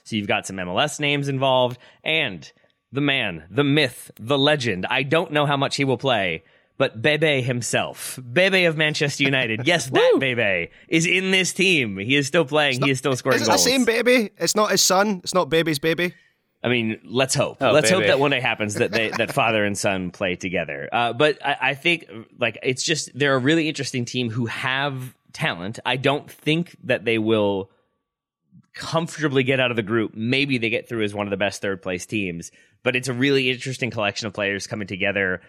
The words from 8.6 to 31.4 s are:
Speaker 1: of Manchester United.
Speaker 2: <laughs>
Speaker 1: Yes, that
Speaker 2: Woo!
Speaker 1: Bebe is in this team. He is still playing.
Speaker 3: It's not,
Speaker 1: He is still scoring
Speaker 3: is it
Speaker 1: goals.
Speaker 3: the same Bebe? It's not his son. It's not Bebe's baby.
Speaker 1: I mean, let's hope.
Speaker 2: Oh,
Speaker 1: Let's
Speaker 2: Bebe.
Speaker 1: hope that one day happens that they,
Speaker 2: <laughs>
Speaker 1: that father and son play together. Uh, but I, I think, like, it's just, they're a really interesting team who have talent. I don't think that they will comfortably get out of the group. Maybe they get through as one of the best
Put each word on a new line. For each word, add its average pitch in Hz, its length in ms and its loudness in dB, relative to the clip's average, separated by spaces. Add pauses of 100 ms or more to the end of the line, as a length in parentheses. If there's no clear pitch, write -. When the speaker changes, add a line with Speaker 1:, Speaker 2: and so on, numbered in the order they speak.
Speaker 1:
of 160 120 2
Manchester 151 460 0
United. 127 400 0
Speaker 2:
<laughs> 123 40 0
Speaker 1:
Yes, 156 240 2
that 453 240 4
Speaker 2:
Woo! 339 40 4
Speaker 1:
Bebe 110 520 0 (180)
is 165 180 2
in 185 240 0
this 185 220 2
team. 147 460 2
He 117 180 0
is 143 100 2
still 170 200 2
playing. 147 260 2
Speaker 3:
It's 127 80 -4
not, 143 60 0
Speaker 1:
He 143 60 2
is 131 60 0
still 139 160 0
scoring 127 220 0
Speaker 3:
is 117 60 0
it 113 80 0
Speaker 1:
goals. - 120 4
Speaker 3:
the 247 80 2
same 254 140 2
Bebe? 233 540 2
It's 170 180 0
not 214 160 2
his 196 100 2
son. 190 400 2
It's - 120 -8
not 180 140 2
Bebe's 160 300 2
baby. 165 360 0 (500)
Speaker 1:
I 120 40 0
mean, 113 360 0
let's 131 320 0
hope. 113 240 -2
Speaker 2:
Oh, 131 120 4
Speaker 1:
Let's 156 180 6
Speaker 2:
Bebe. 185 100 4
Speaker 1:
hope 208 80 2
that 151 100 4
one 143 140 4
day 127 80 0
happens 107 360 -2
that 110 140 0
they, 110 200 0
Speaker 2:
<laughs> - 80 -6
Speaker 1:
that 110 140 0
father 113 320 2
and 101 140 -2
son 95 320 -2
play 92 240 -2
together. 80 560 -6
Uh, 120 220 0
but 143 320 2
I, 143 160 0
I 135 140 0
think, 165 320 -2 (340)
like, 117 240 -2
it's 131 180 -2
just, - 340 -4
they're 139 180 2
a 131 40 4
really 151 300 2
interesting 135 360 -6
team 123 260 -4
who 117 160 -4
have 131 680 -4 (180)
talent. 101 540 -6
I 127 120 0
don't 139 300 0
think 160 460 -2 (100)
that 117 200 0
they 117 140 2
will 104 520 2 (1040)
comfortably 151 680 -2
get 127 180 0
out 127 100 2
of 120 60 -2
the 113 60 -2
group. 110 320 -2
Maybe 127 440 -2
they 113 120 -2
get - 180 -4
through 113 160 -4
as 101 100 -4
one 104 120 -4
of 101 40 -6
the 98 60 -2
best 98 240 -4